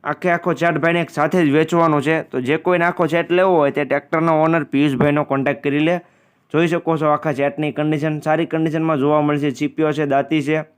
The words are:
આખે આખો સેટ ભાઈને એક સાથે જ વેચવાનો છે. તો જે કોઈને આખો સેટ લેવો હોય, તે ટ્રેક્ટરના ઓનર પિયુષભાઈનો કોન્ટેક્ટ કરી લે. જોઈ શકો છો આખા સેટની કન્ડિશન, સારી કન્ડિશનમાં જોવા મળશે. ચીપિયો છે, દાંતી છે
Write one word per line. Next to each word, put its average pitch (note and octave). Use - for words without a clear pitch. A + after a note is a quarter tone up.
આખે D#3+
આખો E3+
સેટ E3+
ભાઈને E3
એક -
સાથે D#3
જ D#3+
વેચવાનો D#3+
છે. D#3+
તો C3
જે C3+
કોઈને F3
આખો E3+
સેટ E3
લેવો F3+
હોય, C#3+
તે C#3+
ટ્રેક્ટરના D#3
ઓનર D#3+
પિયુષભાઈનો C#3+
કોન્ટેક્ટ C#3
કરી D3
લે. F3
જોઈ E3
શકો E3
છો D3+
આખા D3
સેટની C#3+
કન્ડિશન, D3+
સારી D#3
કન્ડિશનમાં D#3+
જોવા D3
મળશે. D3
ચીપિયો D3+
છે, D3+
દાંતી C#3
છે D3+